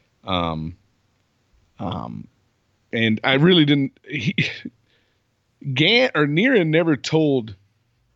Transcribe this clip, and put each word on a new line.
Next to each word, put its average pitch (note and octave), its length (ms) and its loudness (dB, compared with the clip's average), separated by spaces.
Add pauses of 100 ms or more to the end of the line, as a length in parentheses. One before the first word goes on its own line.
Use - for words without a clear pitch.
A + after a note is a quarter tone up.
(240)
Um, E2+ 540 -4 (1000)
um, A#1+ 480 -10 (680)
and A2+ 300 0
I C3 120 2
really D#3+ 300 4
didn't, C#3+ 420 0
he, C#3+ 280 -6 (680)
<laughs> - 680 -14
Gann, G3+ 420 2
or D3+ 100 2
Neeran F3+ 420 2
never D#3+ 280 2
told, C3+ 600 -2 (600)